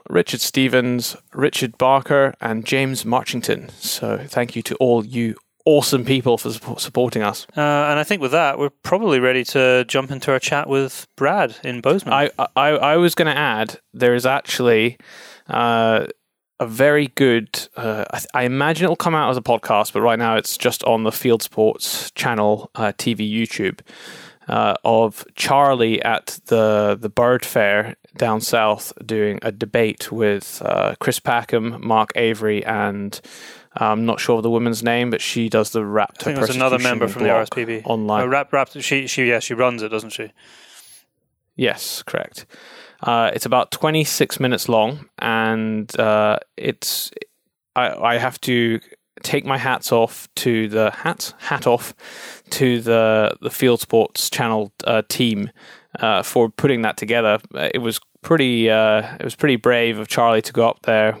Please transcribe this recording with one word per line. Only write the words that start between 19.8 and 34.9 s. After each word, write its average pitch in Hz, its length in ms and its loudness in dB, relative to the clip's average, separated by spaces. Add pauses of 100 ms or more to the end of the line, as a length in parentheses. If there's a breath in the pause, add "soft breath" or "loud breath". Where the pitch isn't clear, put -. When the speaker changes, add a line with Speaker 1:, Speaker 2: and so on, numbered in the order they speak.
Speaker 1:
but 107 80 -2
right 117 160 4
now 113 200 0
it's - 200 -4
just - 280 -2
on 113 180 2
the 110 80 0
Field 117 320 0
Sports - 680 -2
channel, 107 640 0
uh, 107 220 -2
T 117 160 -2
V 107 320 -2
YouTube, - 360 -4 (640 loud breath)
uh, 110 260 0 (100)
of 113 400 2 (120)
Charlie 131 640 2
at - 460 -4
the, 107 520 2
the 110 100 -8
Bird 123 360 2
Fair 104 500 0 (220)
down 110 240 0
south 110 500 0 (140)
doing 107 380 -2
a 113 80 -4
debate 110 600 -2
with, 104 540 -2
uh, - 340 0
Chris - 200 -2
Packham, 117 640 -2
Mark 110 300 2
Avery, 110 500 0
and 101 560 -4 (540 loud breath)
I'm 110 320 0
not 110 120 0
sure 117 180 2
of 110 60 -2
the 117 60 0
woman's 117 320 0
name, 120 300 0